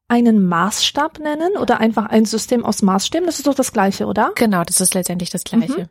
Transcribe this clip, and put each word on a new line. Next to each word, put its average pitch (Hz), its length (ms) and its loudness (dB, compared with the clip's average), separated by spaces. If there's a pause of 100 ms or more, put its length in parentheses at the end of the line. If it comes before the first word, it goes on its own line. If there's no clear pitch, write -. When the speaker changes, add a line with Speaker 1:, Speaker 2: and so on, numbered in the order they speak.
Speaker 1:
einen 233 380 4
Maßstab 196 760 -2
nennen 311 360 -2
oder 240 240 0
einfach 220 240 0
ein 220 220 2
System 226 400 -2
aus - 160 -2
Maßstäben? 196 420 0
Das 339 140 -2
ist - 80 -4
doch 285 80 2
das 254 180 -2
Gleiche, 196 320 0
oder? 208 300 0
Speaker 2:
Genau, 208 280 2
das 175 200 -2
ist 180 100 0
letztendlich 180 380 -4
das 180 140 -8
Gleiche. 233 400 -2
Speaker 1:
Mhm. 165 60 -18